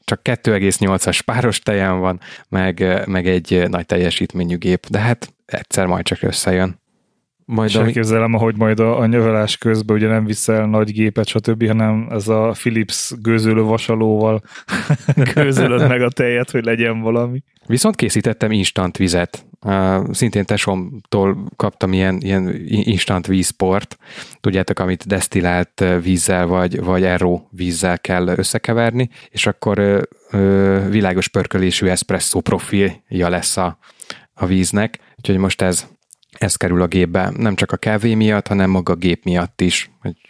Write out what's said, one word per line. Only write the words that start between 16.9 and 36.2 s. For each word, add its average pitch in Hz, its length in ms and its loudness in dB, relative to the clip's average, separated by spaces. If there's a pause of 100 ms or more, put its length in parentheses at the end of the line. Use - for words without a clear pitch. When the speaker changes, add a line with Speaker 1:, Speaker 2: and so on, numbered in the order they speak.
Speaker 3:
valami. 120 420 -2 (220)
Speaker 1:
Viszont 135 300 2
készítettem 110 560 0
instant 92 460 0
vizet. 87 480 0 (200)
Ö, 95 460 2
szintén 101 340 0
tesómtól 98 1000 -2 (120)
kaptam 95 380 -2
ilyen, 92 280 0
ilyen 95 280 0
i-, 95 420 -2
instant 92 360 -2
vízport. 95 720 0 (420)
Tudjátok, 95 400 -2
amit 92 280 -4
desztillált, 90 720 0
ö, 90 200 2
vízzel 90 460 0
vagy, 90 360 0
vagy 92 200 2
Aero 90 460 2
vízzel 90 500 -2
kell 90 280 -2
összekeverni, 117 800 0 (200)
és - 160 -6
akkor, 101 320 0
ö, 101 240 2 (300)
ö, 98 480 4 (100)
világos 95 380 0
pörkölésű 92 600 0
espresszó 92 540 -2
profilja 92 880 -2
lesz 87 280 -2
a, 90 200 -2 (560)
a - 120 -4
víznek. 95 540 0 (180)
Úgyhogy 98 200 0
most 95 240 0
ez, 92 260 0 (440)